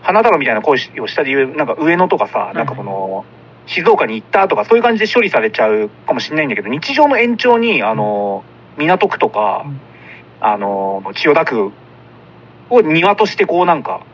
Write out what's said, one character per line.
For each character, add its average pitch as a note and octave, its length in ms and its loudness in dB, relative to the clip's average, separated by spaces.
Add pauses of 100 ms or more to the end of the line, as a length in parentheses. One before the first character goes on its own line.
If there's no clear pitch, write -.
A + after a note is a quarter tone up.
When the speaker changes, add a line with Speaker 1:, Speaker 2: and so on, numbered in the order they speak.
Speaker 1:
花 G3+ 200 2
束 G#3+ 160 4
み C#3 80 -2
た A2+ 60 -2
い A2 40 0
な G#2+ 60 -2
恋 C#3+ 160 2 (220)
を A2 80 -6
し - 80 -10
た D3+ 80 0
理 C3+ 80 -2
由、 C3+ 240 2
な D3+ 80 -2
ん C3+ 40 -2
か A#2 120 -2
上 E3 160 2
野 F3+ 120 2
と F3+ 100 0
か - 100 0
さ、 - 120 -4
Speaker 2:
は G2 60 -2
い - 20 -10
は - 60 -12
い。 - 40 -10
Speaker 1:
な - 60 -2
ん - 20 -2
か B2+ 100 -8
そ G#2 80 -12
の、 F#2+ 420 -6 (420)
静 F3 220 0
岡 G#3+ 160 4
に A3 100 -6
行 - 80 -10
っ - 40 -20
た G3 200 2
と - 80 0
か、 G#3 100 -2
そ A3+ 100 4
う - 20 6
い A#3 40 4
う - 20 -2
感 A#3 140 2
じ G#3+ 100 0
で - 40 -6
処 A#3+ 100 2
理 G3 80 0
さ - 100 0
れ A3 100 0
ち - 100 -6
ゃ A2 100 2
う G#2+ 200 0 (160)
か - 80 -2
も B2+ 60 -2
し - 120 -10
ん D3+ 40 -6
な D#3 80 0
い - 20 0
ん - 40 -4
だ G#2 60 -4
け G2+ 60 -6
ど、 F#2+ 60 -10
日 D3+ 260 -6
常 D4 140 4
の C#4 100 2
延 A#3 200 0
長 A#3+ 200 4
に、 A3+ 240 0
あ A2 140 -2
の、 G2+ 480 -4 (340)
港 F3+ 300 2
区 - 100 -4
と - 120 0
か、 G#3 360 -2
Speaker 2:
う D3 40 -12
ん。 C#3 100 -12 (600)
Speaker 1:
あ G#2+ 160 0
の、 G2 440 -4 (140)
千 - 140 0
代 D3 60 8
田 - 100 4
区 G#2 260 -2 (1000)
を B3 120 6
庭 E3+ 340 2
と G#3+ 100 2
し - 120 -6
て G3 80 2
こ E3+ 160 0
う F3+ 40 4
な F3 100 4
ん C#3 80 -6
か - 180 -8 (120)